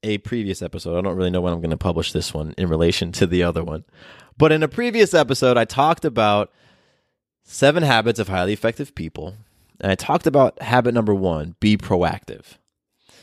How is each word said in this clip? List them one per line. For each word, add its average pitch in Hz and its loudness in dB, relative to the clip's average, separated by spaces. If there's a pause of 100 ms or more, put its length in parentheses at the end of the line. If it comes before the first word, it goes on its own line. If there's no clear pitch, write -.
a 104 -4
previous 101 -6
episode, 87 -6
I - 0
don't 92 -2
really 92 0
know 90 0
when 87 -2
I'm 85 -4
gonna 80 -2
publish 82 -2
this - -6
one 78 -8
in 92 0
relation 85 0
to - 0
the 90 0
other 82 -2
one. 80 -8 (520)
But 156 4
in 156 2
a 151 0
previous 226 0
episode, 127 4
I 113 4
talked 151 0
about 107 0 (920)
seven 151 2
habits 117 2
of 101 -2
highly 95 0
effective 117 -4
people. 80 -12 (440)
And 98 -2
I 95 2
talked 160 -2
about 127 2
habit 120 2
number 107 2
one, 85 -4
be 107 4
proactive. - -4 (680)